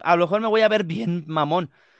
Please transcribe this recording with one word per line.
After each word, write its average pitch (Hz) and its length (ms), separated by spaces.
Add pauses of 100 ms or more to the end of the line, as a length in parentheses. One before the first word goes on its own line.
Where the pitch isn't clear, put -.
a 170 160
lo 175 80
mejor 190 160
me 226 80
voy 220 140
a 214 60
ver 208 160
bien 170 420
mamón, 156 440 (300)